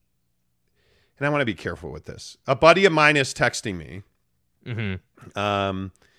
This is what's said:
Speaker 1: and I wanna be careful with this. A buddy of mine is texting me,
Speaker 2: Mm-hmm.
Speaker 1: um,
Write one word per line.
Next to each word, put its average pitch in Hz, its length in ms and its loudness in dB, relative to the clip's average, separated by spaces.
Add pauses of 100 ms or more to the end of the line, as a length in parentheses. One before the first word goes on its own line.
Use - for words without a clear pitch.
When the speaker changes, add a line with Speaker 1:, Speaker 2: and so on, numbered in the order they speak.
(1200)
Speaker 1:
and 139 80 -4
I 147 40 0
wanna 147 140 0
be 110 100 -2
careful 85 360 -10
with 73 140 -14
this. - 320 -18 (100)
A 135 80 2
buddy 165 300 6
of 180 80 6
mine 151 240 4
is 135 160 0
texting 120 440 -2
me, 82 260 -14 (640)
Speaker 2:
Mm-hmm. - 720 -10
Speaker 1:
um, 98 540 -2 (260)